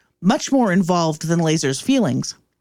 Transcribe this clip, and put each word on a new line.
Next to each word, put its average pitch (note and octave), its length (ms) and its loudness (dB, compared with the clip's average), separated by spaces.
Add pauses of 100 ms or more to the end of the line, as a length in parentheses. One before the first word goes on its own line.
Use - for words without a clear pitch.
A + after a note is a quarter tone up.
(220)
much A3+ 300 0
more B3 200 2
involved E3 560 0
than E3+ 120 0
Lasers D#3 420 0
Feelings. D#3+ 540 -2 (260)